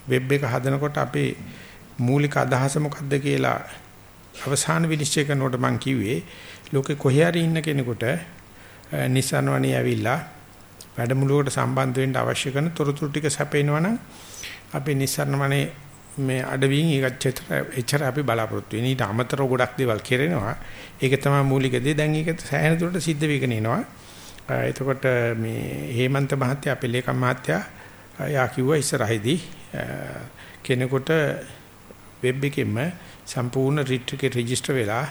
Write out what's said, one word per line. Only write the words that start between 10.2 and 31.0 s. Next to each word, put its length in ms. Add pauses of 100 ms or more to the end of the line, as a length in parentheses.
වැඩමුළුවකට 600
සම්බන්ධ 460
වෙන්න 160
අවශ්‍ය 360
කරන 200
තොරතුරු 400
ටික 180
සැපේනවා 500
නම් 180 (760)
අපේ 220
නිසන් 420
වනේ 260 (540)
මේ 260
අඩවියෙන් 460
ඒක 160
එච්චර, 300 (420)
එච්චර 260
අපි 200
බලාපොරොත්තු 520
වෙන්නේ. 160
ඊට 100
අමතරව 460
ගොඩක් 300
දේවල් 240
කෙරෙනවා. 540 (420)
ඒක 240
තමයි 220
මූලික 360
දේ. 140
දැන් 220
ඒක 240
සෑහෙන 400
දුරට 200
සිද්ධ 280
වෙගෙන 240
එනවා. 320 (640)
අ, 80 (100)
එතකොට 400 (320)
මේ 580
හේමන්ත 400
මහත්තයා, 400
අපේ 180
ලේකම් 240
මහත්තයා, 460 (540)
අ, 120
යා 200
කිව්වා 280
ඉස්සරහේදී, 640 (320)
අ, 120 (760)
කෙනෙකුට 500 (1080)